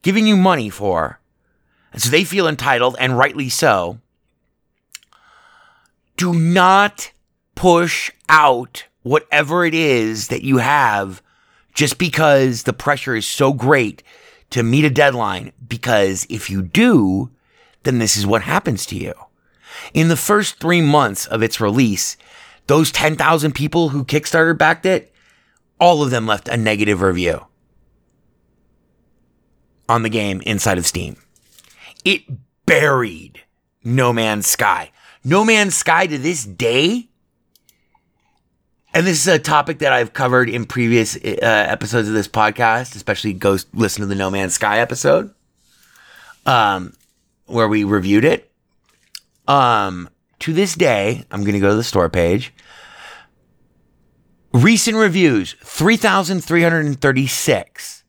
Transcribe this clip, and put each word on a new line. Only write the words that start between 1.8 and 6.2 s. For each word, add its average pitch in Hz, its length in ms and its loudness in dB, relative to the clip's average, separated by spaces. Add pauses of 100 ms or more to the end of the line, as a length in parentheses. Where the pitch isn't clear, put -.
And 113 100 -10
so 123 80 -2
they 165 140 2
feel 175 240 -2
entitled, 127 520 0
and 127 180 0
rightly 135 320 -2
so. 107 500 0 (2250)
Do 180 160 -2